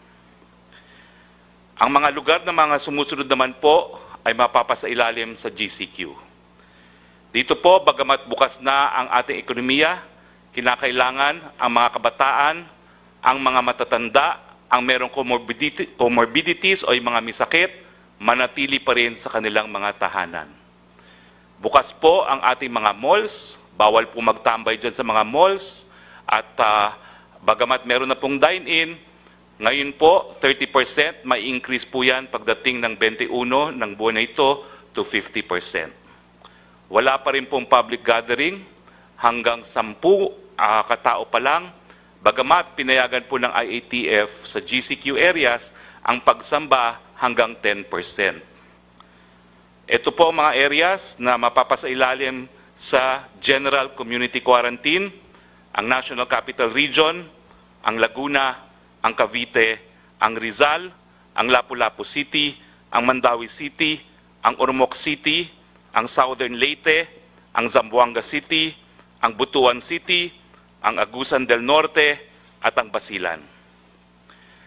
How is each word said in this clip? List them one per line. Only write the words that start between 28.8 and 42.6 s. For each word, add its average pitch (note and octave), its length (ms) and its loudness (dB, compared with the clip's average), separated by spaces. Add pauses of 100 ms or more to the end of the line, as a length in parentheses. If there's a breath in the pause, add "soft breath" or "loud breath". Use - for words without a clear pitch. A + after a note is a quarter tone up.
ngayon C#3 320 -2
po, E3+ 480 4
thirty C3+ 240 0
percent, D3 640 0
may A#2 160 0
increase B2+ 400 -6
po B2+ 160 -4
yan C3 240 2
pagdating A#2+ 560 -2
ng A2+ 160 -4
twenty-one B2 800 -2
ng A2 160 -6
buwan A2 240 -2
na A2 80 0
ito C#3 400 0 (320 loud breath)
to G#2 80 -2
fifty - 400 -6
percent. F2 480 -6 (960 soft breath)
Wala C3 320 2
pa C#3 160 0
rin C3 80 -2
pong B2+ 240 -4
public A#2+ 320 4
gathering, A#2+ 640 0 (540 soft breath)
hanggang A#2 480 0
sampu, E3+ 640 0 (240)
ah, G#2+ 320 2
katao A#2 400 0
pa A#2 160 0
lang, E3+ 320 -2 (480 soft breath)
bagamat C3 480 2